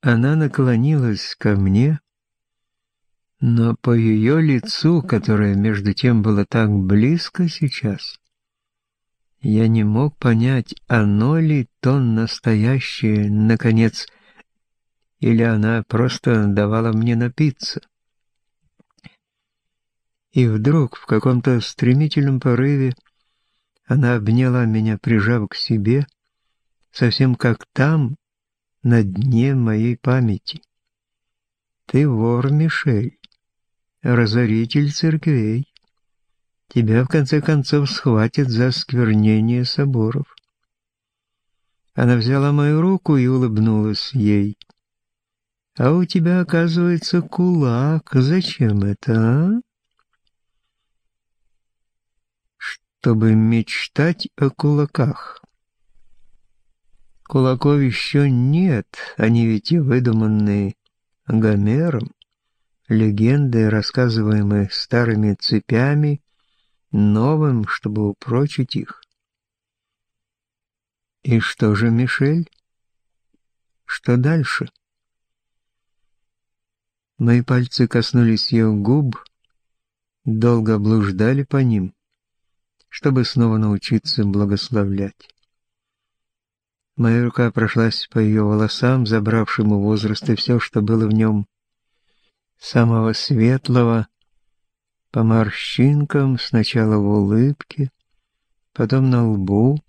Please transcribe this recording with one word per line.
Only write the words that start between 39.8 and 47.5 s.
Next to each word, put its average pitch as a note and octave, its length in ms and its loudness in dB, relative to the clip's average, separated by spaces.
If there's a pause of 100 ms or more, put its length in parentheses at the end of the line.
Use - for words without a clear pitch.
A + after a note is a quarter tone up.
Она B2 240 2
взяла C3+ 340 0
мою D3 300 2
руку F3+ 360 0
и B2 100 2
улыбнулась A2 840 0
ей. G#2 440 0 (1200)
«А C3 140 2
у F3 140 2
тебя, F3 360 0
оказывается, F3 800 0
кулак. D#3 920 0